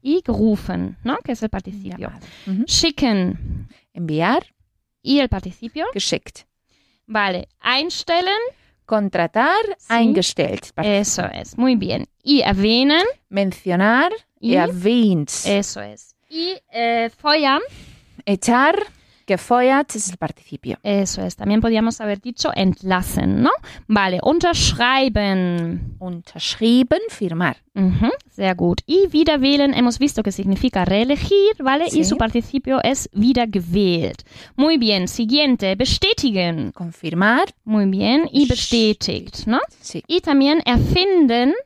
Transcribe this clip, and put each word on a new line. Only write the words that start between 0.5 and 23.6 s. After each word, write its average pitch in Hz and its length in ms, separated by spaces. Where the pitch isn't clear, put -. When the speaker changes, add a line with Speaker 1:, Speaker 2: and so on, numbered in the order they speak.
Speaker 1:
¿no? 269 200
Que 277 100
es 226 100
el 220 60
participio. 190 480
Speaker 2:
Llamado. - 280
Ujú. 190 200
Speaker 1:
Schicken. - 1000
Speaker 2:
Enviar. 170 520
Speaker 1:
¿Y 285 180
el 262 100
participio? 226 640
Speaker 2:
Geschickt. - 520
Speaker 1:
Vale. 202 400
Einstellen. 339 800
Speaker 2:
Contratar, 214 760
Speaker 1:
Sí. - 160
Speaker 2:
eingestellt. 185 800
Participio. 208 280
Speaker 1:
Eso 196 300
es. - 260
Muy 247 180
bien. - 300
Y 277 180
erwähnen. 240 640
Speaker 2:
Mencionar, 196 840
Speaker 1:
Y 233 160
Speaker 2:
erwähnt. 180 760
Speaker 1:
Eso 101 360
es. 104 340
Y, 330 240
eh, 233 440
feuern. 294 460
Speaker 2:
Echar, 247 520
gefeuert 247 680
es 208 140
el 180 80
participio. - 640
Speaker 1:
Eso 196 420
es. 180 120
También 208 260
podríamos 226 400
haber 202 200
dicho 247 340
entlassen, 185 880
¿no? 320 80